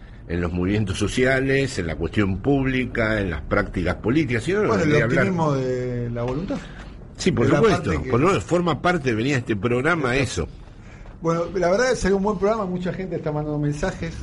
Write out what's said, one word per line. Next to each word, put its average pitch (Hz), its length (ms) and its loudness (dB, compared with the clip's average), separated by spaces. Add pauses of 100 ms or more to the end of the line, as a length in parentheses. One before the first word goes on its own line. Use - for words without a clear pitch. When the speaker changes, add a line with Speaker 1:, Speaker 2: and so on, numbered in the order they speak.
(280)
Speaker 1:
en 87 140 -2
los 87 120 0
movimientos 95 460 0
sociales, 131 800 2
en 87 80 -2
la 78 80 -4
cuestión 95 420 0
pública, 120 840 0
en 98 120 -2
las 76 100 -6
prácticas 95 540 0
políticas. 120 480 0
Si 160 100 -2
no, 208 80 2
no 196 60 2
Speaker 2:
Bueno, 190 160 2
el 151 60 2
Speaker 1:
vendría 147 140 4
a - 40 2
hablar. 131 160 2
Speaker 2:
optimismo 165 300 2
de 127 580 -2
la 117 120 -4
voluntad. 160 340 -4 (600)
Speaker 1:
Sí, - 140 2
por 117 140 4
Speaker 2:
Es - 60 4
la - 60 4
Speaker 1:
supuesto. 208 340 4
Speaker 2:
parte 80 120 0
que 131 80 -6
Speaker 1:
Por 120 80 4
lo 151 80 4
menos 185 160 2
forma 170 380 0
parte 175 280 2
de 113 60 2
venir 127 200 0
a - 40 2
este 117 160 -2
programa 123 600 0
eso. 120 320 -2 (760)
Speaker 2:
Bueno, 165 320 0
la 180 160 2
verdad 226 180 4
es 240 80 2
que - 80 -6
salió 185 120 4
un 196 80 0
buen 202 140 0
programa, 202 280 0
mucha 180 280 -4
gente 170 240 -6
está 160 120 -4
mandando 151 300 -2
mensajes. 160 640 -2